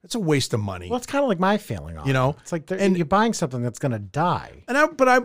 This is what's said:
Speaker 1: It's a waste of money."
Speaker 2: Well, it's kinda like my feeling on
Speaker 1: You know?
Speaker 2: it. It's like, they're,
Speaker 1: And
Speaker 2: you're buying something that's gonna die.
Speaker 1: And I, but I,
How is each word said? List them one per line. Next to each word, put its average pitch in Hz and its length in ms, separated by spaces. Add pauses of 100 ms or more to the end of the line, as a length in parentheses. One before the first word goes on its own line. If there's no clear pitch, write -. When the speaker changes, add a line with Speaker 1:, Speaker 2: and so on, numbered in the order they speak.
Speaker 1:
It's - 120
a 240 60
waste 151 340
of 113 60
money." 92 280
Speaker 2:
Well, 233 100
it's 240 80
kinda 277 200
like 190 140
my 196 180
feeling 82 380
on 80 100
Speaker 1:
You 135 60
know? 131 180
Speaker 2:
it. 147 120
It's - 100
like, 165 140
they're, 190 120
Speaker 1:
And 190 180
Speaker 2:
you're 170 100
buying 208 260
something 127 300
that's 120 160
gonna 123 200
die. 139 680
Speaker 1:
And 247 80
I, 302 100
but 269 220
I, 254 160